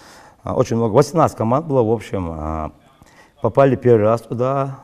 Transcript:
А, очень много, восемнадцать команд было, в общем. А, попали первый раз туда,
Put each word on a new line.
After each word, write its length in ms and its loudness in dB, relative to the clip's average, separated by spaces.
А, 100 -6
очень 220 0
много, 160 -2
восемнадцать 440 2
команд 300 -2
было, 160 0
в 80 0
общем. 400 -4
А, 400 -8
попали 340 2
первый 300 4
раз 180 0
туда, 600 -6